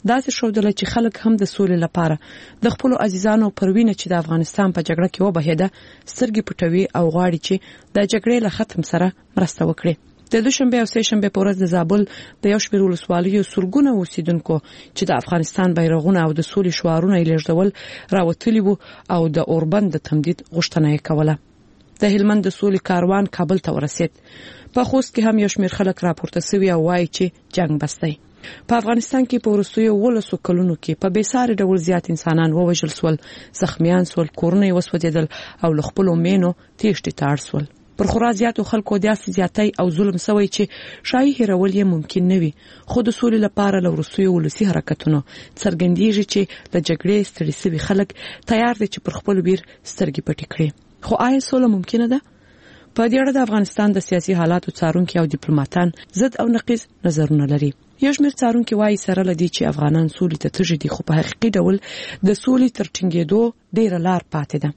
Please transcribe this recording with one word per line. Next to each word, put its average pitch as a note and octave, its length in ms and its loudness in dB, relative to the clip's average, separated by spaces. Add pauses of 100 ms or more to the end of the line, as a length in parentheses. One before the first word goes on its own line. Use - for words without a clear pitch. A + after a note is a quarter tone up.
(100)
داسې B3+ 260 0
ښودله G#3 420 0
چې G3 140 -4
خلک A#3 320 -2
هم A3+ 180 4
د - 80 2
سولې F3+ 340 0
لپاره D#3+ 320 0 (480)
د A#3 100 2
خپلو B3+ 300 0
عزیزانو G#3 540 0
پر F#3+ 180 0
وینه A3+ 180 2
چې - 180 -10
د - 100 2
افغانستان E3 540 0
په F3 120 -2
جګړه E3+ 240 0
کې - 140 -12
وبهېده، E3+ 420 0 (440)
سترګې A3 360 -2
پټوي F3+ 360 0 (140)
او F3 60 2 (100)
غواړي F3+ 320 0
چې F#3+ 80 0 (420)
د G3+ 160 2
جګړې A#3 240 0 (100)
له F3+ 100 0
ختم F3+ 340 -4
سره E3+ 160 0 (320)
مرسته F3 300 -2
وکړي. - 260 -2 (380)
د - 20 0 (120)
دوشنبې B3+ 360 2
او G#3+ 100 -2
سه A3 160 0
شنبې G3+ 260 0
په F#3+ 80 0
ورځ G3 180 0
د F3+ 140 0
زابل F#3 280 2 (400)
د - 20 -6 (100)
یو G#3+ 100 0
شمېر G3+ 180 0
ولسوالیو F#3 720 0
سلګونه A#3 380 2 (100)
اوسیدونکو E3+ 560 -2 (400)
چې - 100 -2
د - 60 0 (100)
افغانستان F3 560 0
بیرغونه E3 480 2
او D3+ 80 0
د D#3+ 160 -2
سولې F3+ 300 0
شعارونه E3+ 400 2
یې E3 100 2
لېږدول E3 380 2 (500)
راوتلي F#3+ 480 2
وو G3+ 80 4 (400)
او E3+ 80 2 (160)
د - 160 -2
اوربند E3+ 400 2
د D#3 160 -6
تمدید D3+ 340 0 (120)
غوښتنه D#3+ 400 0
یې - 140 -6
کوله. D#3 260 2 (640)
د G#3 120 4
هلمند G#3 340 2
د F#3+ 100 0
سولې G3 320 0
کاروان F#3+ 380 2 (100)
کابل F3 280 0
ته D#3 120 -4
ورسید. D3+ 360 -4 (640)
په B3 160 2
خوست C4 240 0
کې A#3 120 0
هم A3 160 2
یو G3+ 120 2
شمېر F#3 240 -2
خلک F#3+ 280 0
راپورته E3+ 340 -4 (100)
سوي F#3+ 240 2
او E3 100 2
وایي F3 320 0
چې F#3 80 0 (320)
جنګ E3+ 160 0 (100)
بس D3 200 -4
دی. D#3 100 -2 (560)
په A#3 80 2
افغانستان A#3 500 0
کې B3 180 -2
په G#3+ 100 2
وروستیو G#3+ 500 0
ولسو A3 340 0 (100)
کلونو F3 360 0
کې D#3+ 80 -4 (100)
په F#3+ 120 0
بې G#3+ 180 2
ساري A#3+ 280 0
ډول F#3 280 2
زیات F3 260 0
انسانان D#3+ 420 0
ووژل E3+ 380 0
سول، D#3+ 260 0 (400)
زخمیان F3 520 2
سول، D#3+ 280 -2
کورونه F#3 260 2
یې F#3 120 2
وسوځېدل D#3+ 480 -2 (380)
او E3 120 2
له D3 140 0
خپلو F#3 340 2
مینو F3+ 320 2
تیښتې - 640 -4
ته C#3+ 120 0
اړ C#3+ 60 0 (100)
سول. D3 200 -4 (320)
پر G3 140 2
خورا A#3 280 0
زیاتو A3+ 300 -2
خلکو G#3 340 -2
داسې G3+ 320 -2
زیاتی G3+ 320 0 (100)
او F3+ 60 2 (140)
ظلم G3 260 0
سوی G#3 300 2
چې G#3 60 0 (480)
ښایي C4 280 4
هیرول G3 400 2
یې G3+ 60 2 (100)
ممکن F3+ 380 0
نه F#3+ 100 4
وي. D#3 100 0 (380)
خو B3 120 2
د A3 80 2 (100)
سولې A3+ 260 2
لپاره G3+ 380 0
له E3+ 80 2
وروستیو F3+ 420 0
ولسي E3+ 380 0
حرکتونو D#3 520 0 (380)
څرګندیږي F#3+ 680 2
چې G3+ 80 0 (320)
له F3 160 0
جګړې F3 280 0 (140)
ستړي D3+ 320 -4
سوي E3 260 -2
خلک G3 320 -2 (320)
تیار A#3 280 2
دي G#3 60 0
چې - 180 -10
پر E3+ 160 -4
خپل F#3 280 0
ویر F#3+ 120 2 (320)
سترګې D3+ 360 -4
پټې - 260 -6
کړي. D#3 160 0 (380)
خو A3 160 2
آیا C4 160 4
سوله B3+ 320 2
ممکنه A3+ 400 0
ده؟ C4 40 2 (800)
په A3+ 140 2
دې C4 100 2
اړه C4+ 140 2
د C#4 100 2
افغانستان G#3 480 0
د F#3+ 140 0
سیاسي F#3 320 0
حالاتو E3+ 420 0
څارونکي F3 400 0
او - 20 4 (120)
ډیپلوماتان D#3 580 0 (260)
ضد B3 240 0
او A#3 40 0 (100)
نقیض A#3 260 -2 (240)
نظرونه D3+ 460 2
لري. D3 180 0 (340)
یو C#4+ 120 2
شمېر C#4+ 240 2
څارونکي A#3 400 0
وایي، G#3 240 2
سره F#3+ 240 0
له F3+ 120 0
دې F3 140 2
چې D#3 160 0
افغانان D3+ 460 2
سولې D#3+ 260 -2
ته D3+ 140 -2
تږي E3+ 260 0
دي، D3 120 -2
خو - 140 -8
په E3 120 0
حقیقي - 360 -2
ډول F#3 200 2 (520)
د - 20 6 (120)
سولې B3+ 340 2
تر G3 100 -4 (100)
ټینګېدو F3 440 0 (360)
ډېره G3+ 300 2
لار F#3 280 0
پاتې D3 300 -4
ده. D3 120 0